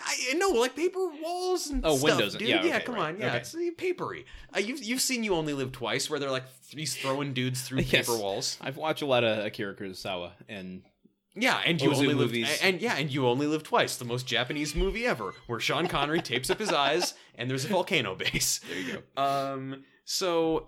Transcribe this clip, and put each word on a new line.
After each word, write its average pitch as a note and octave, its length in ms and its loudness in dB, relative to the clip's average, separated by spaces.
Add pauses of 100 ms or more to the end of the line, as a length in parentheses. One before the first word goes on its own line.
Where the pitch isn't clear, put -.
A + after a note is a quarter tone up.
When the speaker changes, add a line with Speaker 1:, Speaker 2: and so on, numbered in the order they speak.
Speaker 1:
I, C4+ 340 -2
no, G4 120 4
like, B3+ 260 2
paper F#4 320 0 (140)
walls F4+ 460 -2
and C#4 160 -2
Speaker 2:
Oh, D#3 140 6
Speaker 1:
stuff, C3 120 2
Speaker 2:
windows. G2+ 260 2
Speaker 1:
dude. - 120 -4
Speaker 2:
Yeah, G2 160 4
Speaker 1:
Yeah, - 140 4
Speaker 2:
okay, - 80 -2
Speaker 1:
come B3 100 -6
Speaker 2:
right. E3 200 -2
Speaker 1:
on. G3+ 40 -8
Yeah, - 80 -2
Speaker 2:
Okay. - 100 0
Speaker 1:
it's, - 180 -8
uh, E4 40 -6 (180)
papery. D#3 480 -4 (300)
Uh, F#3 40 0
you've, A#3+ 240 -4
you've A#3+ 180 -2
seen A#3+ 220 0
You G3 120 2
Only D#3 180 0
Live C3 180 -2
Twice, A#2+ 380 -2
where D3+ 100 -2
they're, C#3 120 -2
like, C3 140 -2 (240)
th-, C3+ 100 -12
he's D3+ 160 -4
throwing C#3 380 -2
dudes B2+ 280 0
through C3 180 -2
Speaker 2:
<laughs> - 20 4
Yes. C3 260 2
Speaker 1:
paper A#2 120 4
walls. G2+ 420 -2
Speaker 2:
I've C3+ 160 -8
watched D#3 240 -2
a D3+ 60 -2
lot B2 160 6
of A2 220 2
Akira G#2 300 -6
Kurosawa F#2 560 -6 (160)
and F#2 360 -10 (520)
Speaker 1:
Yeah, G#3 300 0
and D#3+ 160 2
You - 80 4
Speaker 2:
Ozu - 120 4
Speaker 1:
Only C#3 120 6
Live, C#3 40 2 (100)
Speaker 2:
movies. A#2+ 340 0
Speaker 1:
a-, E3+ 40 4
and, F3+ 160 2
yeah, A3 160 0
and C3+ 140 -2
You C3 160 2
Only C3+ 200 4
Live D3+ 160 0
Twice, F3+ 340 2
the B2 80 -10
most B2 220 -4
Japanese D3 480 0
movie G3 320 0
ever, A2+ 260 -2 (140)
where A2+ 120 -4
Sean D3+ 280 0
Connery D3+ 340 0
tapes C#3 300 0
up F3+ 80 -2
his G#3 120 -2
eyes D#3+ 440 2 (180)
and B2 160 -4
there's C3+ 160 0
a E3 40 -2
volcano E3+ 440 2
base. - 460 0 (100)
Speaker 2:
There F2 100 -6
you - 240 -6 (120)
go. C#3 80 0
Speaker 1:
Um, C3+ 600 -2 (200)
so, E3 640 2